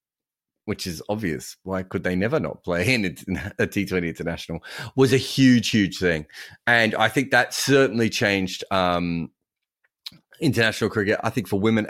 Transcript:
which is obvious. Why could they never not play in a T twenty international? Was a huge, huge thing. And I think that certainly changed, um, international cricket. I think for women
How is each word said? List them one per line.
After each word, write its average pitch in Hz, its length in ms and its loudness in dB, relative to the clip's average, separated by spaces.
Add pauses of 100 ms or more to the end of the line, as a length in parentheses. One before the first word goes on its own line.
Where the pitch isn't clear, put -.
(640)
which 98 220 -6
is 80 200 -8
obvious. 95 540 -4
Why 92 220 -6
could 92 200 -6
they 92 120 0
never 117 240 0
not - 240 -8
play 90 280 0
in 101 240 0 (440)
a 104 80 0
T 101 180 -2
twenty 90 220 -2
international? 82 560 -8 (320)
Was 131 180 4
a 135 40 6
huge, 123 520 4
huge 98 300 2
thing. 82 260 0 (400)
And 117 300 2
I 110 140 2
think 135 200 -2
that 123 240 2
certainly 117 560 4
changed, 98 640 0
um, 87 580 0 (1120)
international 113 480 2
cricket. 104 340 0
I 113 60 0
think 107 180 -4
for 98 120 0
women 110 300 2